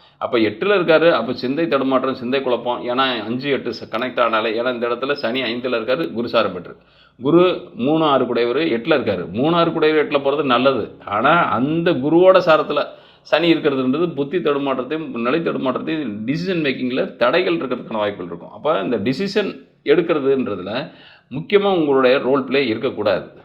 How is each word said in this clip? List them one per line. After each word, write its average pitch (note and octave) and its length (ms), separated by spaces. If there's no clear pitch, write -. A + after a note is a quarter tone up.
அப்ப - 200
எட்டுல A2 400
இருக்காரு. E3 340
அப்ப A#2 220
சிந்தை C#3 340
தடுமாற்றம், C3+ 480
சிந்தை B2+ 260
குழப்பம். A#2+ 460
ஏன்னா B2 340
அஞ்சு, B2+ 280
எட்டு B2 200
ச-, A2 240
கனெக்ட் B2+ 260
ஆனாலே, A2+ 420
ஏன்னா B2+ 120
இந்த A#2+ 140
இடத்துல A#2+ 240
சனி C3 300
ஐந்துல A#2+ 340
இருக்காரு, A#2 380
குரு A#2 160
சாரம் G#2 240
பெற்று. F2 220
குரு E3 540
மூணு, D3+ 300
ஆறு C3+ 200
குடையவர் A#2+ 320
எட்டுல D#3+ 340
இருக்காரு. G2+ 400
மூணு, C#3+ 240
ஆறு E3 160
குடையவர் D#3 360
எட்டுல - 40
போறது C#3+ 320
நல்லது. B2+ 480
ஆனா A2+ 260
அந்த E3 600
குருவோட E3+ 540
சாரத்துல D3+ 400
சனி D#3+ 320
இருக்கிறதுன்றது C#3+ 600
புத்தி C#3 240
தடுமாற்றத்தையும் C#3 760
நிலை A#2+ 280
தடுமாற்றத்தையும் C#3 760
டிசிஷன் E3 380
மேக்கிங்ல C3 520
தடைகள் D#3+ 420
இருக்கிறதுக்கான B2 340
வாய்ப்புகள் G#2 340
இருக்கும். F2 260
அப்ப D#3+ 280
இந்த D3 180
டிசிஷன் F#3+ 680
எடுக்கிறதுன்றதுல C3+ 1080
முக்கியமா G3 320
உங்களுடைய C#3+ 540
ரோல் C3+ 260
பிளே C3 240
இருக்கக்கூடாது. G#2+ 640